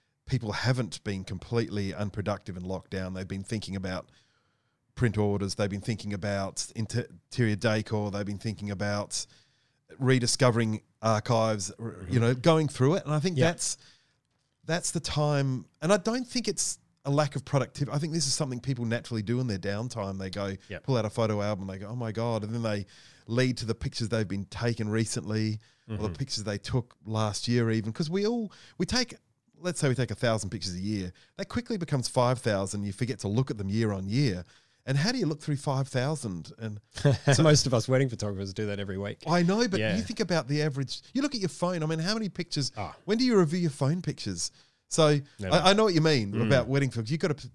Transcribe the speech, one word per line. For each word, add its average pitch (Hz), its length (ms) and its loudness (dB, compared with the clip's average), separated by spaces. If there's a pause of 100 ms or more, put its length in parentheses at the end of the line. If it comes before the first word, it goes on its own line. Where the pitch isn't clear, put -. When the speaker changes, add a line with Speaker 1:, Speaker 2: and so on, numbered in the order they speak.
(280)
Speaker 1:
people 117 240 -2
haven't 120 520 -2
been 98 200 -4
completely 98 680 -4
unproductive 98 640 -4
and 90 100 -10
locked 92 260 -8
down. 92 240 -6
They've 95 120 -8
been 98 160 -6
thinking 104 320 -6
about 92 360 -6 (800)
print 107 240 2
orders. 101 380 0
They've 104 140 0
been 98 120 -4
thinking 104 320 -4
about 98 640 -4
inter-, 113 320 -2 (240)
interior 110 240 2
decor. 107 560 0
They've 101 140 -4
been 101 120 -6
thinking 104 320 -6
about 104 560 -4 (720)
rediscovering 120 840 4 (200)
archives, 110 760 2
r-, 113 120 -8
Speaker 2:
Mm-hmm. 87 220 -8
Speaker 1:
you 123 60 6
know, 117 160 4
going 160 320 4
through 139 280 2
it. - 100 -2
And 147 80 -2
I 151 60 2
think 165 180 0
Speaker 2:
Yeah. 165 80 6
Speaker 1:
that's, - 320 0 (880)
that's - 260 -2
the 170 80 -2
time. 139 680 0 (160)
And 160 100 2
I 208 60 6
don't 240 300 -2
think 240 200 -4
it's - 300 -4 (280)
a 143 60 -2
lack 143 240 2
of 131 100 -6
productivity. 135 500 -2
I - 40 0
think 151 140 -4
this 156 140 -2
is 135 60 0
something 127 260 -4
people 117 260 -4
naturally 113 380 -2
do 120 160 0
in 127 80 -2
their 101 100 -2
downtime. 101 640 -4
They 95 100 -6
go, 98 260 -4 (120)
Speaker 2:
Yep. - 160 -12
Speaker 1:
pull 127 140 0
out 107 80 0
a 104 40 -2
photo 107 320 0
album, 101 260 -2
they 95 120 -10
go, 101 80 -10
"Oh 113 80 -8
my 117 160 -4
God." 113 320 -2
And 107 100 -6
then 117 80 -4
they 104 240 -2 (400)
lead 123 320 2
to 113 80 -6
the 110 100 -2
pictures 117 340 -4
they've 110 180 0
been 98 180 -4
taken 113 440 -2
recently, 110 720 -2 (280)
or 110 100 -8
the 104 60 -4
Speaker 2:
Mm-hmm. 95 100 -2
Speaker 1:
pictures 107 300 -6
they 101 160 -4
took - 360 -4 (100)
last 110 420 0
year 120 240 4
even. 110 220 0
'Cause 151 180 -4
we 202 160 0
all, 233 240 -2 (260)
we 185 80 0
take, 240 300 -2 (420)
let's 170 220 -4
say 147 100 2
we 120 60 2
take 120 160 -2
a 101 40 -4
thousand 110 360 0
pictures 92 240 -6
a 90 40 -6
year. 95 320 -2 (260)
That 196 80 -6
quickly 233 320 -4
becomes 147 300 -2
five 123 320 2
thousand. 101 440 0
You 101 100 -4
forget 117 260 -4
to 104 80 -4
look 117 220 2
at 113 80 -4
them 95 120 -4
year 110 220 2
on 95 160 -4
year. 104 360 0 (420)
And 135 120 0
how 185 140 2
do 262 80 -2
you 185 60 0
look 151 160 -2
through 143 160 -2
five 135 300 -2
thousand? 123 720 -4
And 107 200 -8 (240)
Speaker 2:
<laughs> 143 300 4
Speaker 1:
so 147 100 4
Speaker 2:
Most 151 220 6
of 127 80 2
us 117 140 2
wedding 131 220 4
photographers 98 440 -6
do 107 140 -4
that 101 120 -4
every 98 180 -6
week. 101 300 -8
Speaker 1:
I 175 160 4
know, 208 240 2
but 196 120 0
Speaker 2:
Yeah. 110 160 2
Speaker 1:
you 220 80 0
think 214 160 -8
about 165 280 0
the 147 160 0
average, 139 380 -4 (120)
you 262 80 0
look 285 120 -2
at 220 80 -4
your 185 80 -2
phone. 180 320 -2
I 151 40 -2
mean, 160 140 0
how 180 140 0
many 220 160 -2
pictures, - 480 -4
Speaker 2:
Ah. 95 180 -8 (100)
Speaker 1:
when 214 120 2
do 254 80 2
you 233 140 6
review 175 200 4
your 165 120 2
phone 147 300 0
pictures? 101 500 -4 (360)
So 151 320 8 (200)
Speaker 2:
Never. 185 160 2
Speaker 1:
I, 170 160 8
I - 20 8
know 214 100 6
what 202 100 4
you 156 80 4
mean 131 320 4
Speaker 2:
Mm. 110 140 2
Speaker 1:
about 120 200 4
wedding 135 220 2
photographs. 113 220 -4
You've 160 80 0
got 170 120 2
a 139 40 0
p-, 127 180 -14